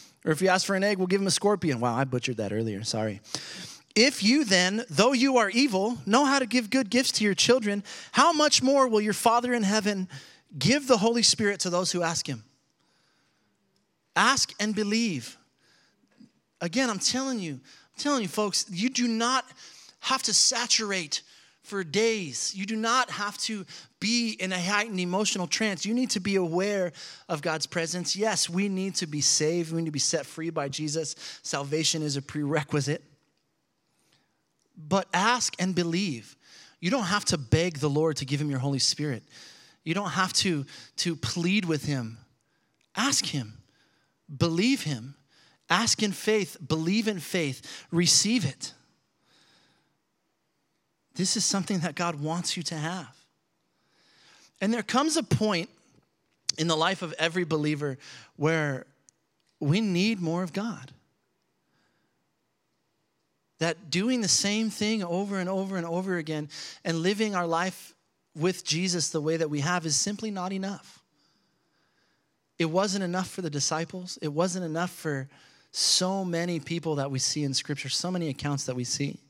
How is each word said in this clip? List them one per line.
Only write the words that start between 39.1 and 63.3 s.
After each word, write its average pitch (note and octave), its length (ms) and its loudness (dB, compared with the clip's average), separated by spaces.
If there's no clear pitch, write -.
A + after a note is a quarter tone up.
You D#3+ 100 -4
don't G3 160 -2
have F#3 240 0
to, D#3 320 0
to E3+ 200 -2
plead F3+ 500 0
with D3+ 200 0
him. A#2+ 320 -4
Ask A#3+ 320 0
him. A2 260 -6
Believe F3 460 2
him. C3 320 -6
Ask G#3+ 340 2
in G#3 80 0
faith. G#3+ 460 0
Believe F3+ 400 0
in G3 140 -2
faith. - 680 -6
Receive F3+ 520 4
it. - 300 -6
This F#3 220 0
is G3+ 80 0
something G3 340 0
that D#3+ 160 -2
God E3+ 240 -2
wants E3 380 -4
you E3+ 60 -8
to E3 120 -6
have. D#3+ 320 -6
And G#3 140 0
there A#3 100 -2
comes D4+ 320 2
a D#4+ 80 0
point G3+ 460 0
in D#3+ 100 2
the E3 80 4
life F3 260 2
of D#3+ 160 -6
every E3+ 280 2
believer D3+ 520 0
where D3+ 500 0
we D#3 180 4
need G3+ 400 2
more E3+ 240 -2
of E3+ 80 -6
God. G3+ 400 -8